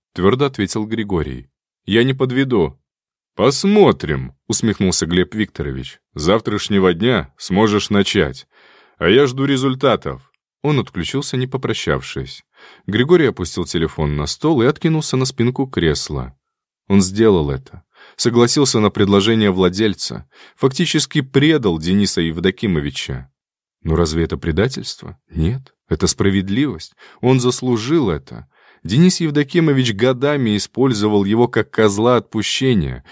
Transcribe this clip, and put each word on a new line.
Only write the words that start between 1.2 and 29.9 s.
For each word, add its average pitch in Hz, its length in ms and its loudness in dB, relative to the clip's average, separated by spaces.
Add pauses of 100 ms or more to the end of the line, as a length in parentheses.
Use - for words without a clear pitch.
«Я 107 180 2
не 135 120 0
подведу». 127 640 0 (580)
«Посмотрим», — 117 1000 2 (140)
усмехнулся 98 580 0
Глеб 90 280 0
Викторович. 69 680 -8 (140)
«С 76 80 -10
завтрашнего 101 720 2
дня 87 440 -2
сможешь 104 540 0
начать, 98 580 0 (480)
а 85 120 0
я 131 180 4
жду 131 180 -4
результатов». 131 840 -2 (340)
Он 143 180 0
отключился, - 560 -6
не 127 100 -4
попрощавшись. 80 960 -6 (420)
Григорий 139 400 2
опустил 90 380 -4
телефон 78 520 -2
на 73 100 -2
стол 147 360 0
и 117 40 4
откинулся 156 500 -2
на 131 80 2
спинку 127 420 -2
кресла. 73 680 -2 (520)
Он 98 120 6
сделал 95 500 2
это. 67 340 -10 (320)
Согласился 120 640 2
на 104 100 4
предложение 104 600 2
владельца. 92 800 -2 (280)
Фактически 151 640 0
предал 135 580 0
Дениса 92 420 -2
Евдокимовича. 82 1080 -4 (520)
Но 80 120 -2
разве 82 300 0
это 82 120 -6
предательство? 85 840 -6 (120)
Нет, 110 440 -4 (140)
это 85 180 -2
справедливость. 98 880 -2 (260)
Он 131 180 4
заслужил 123 720 0
это. 67 380 -10 (340)
Денис 160 380 2
Евдокимович 143 720 0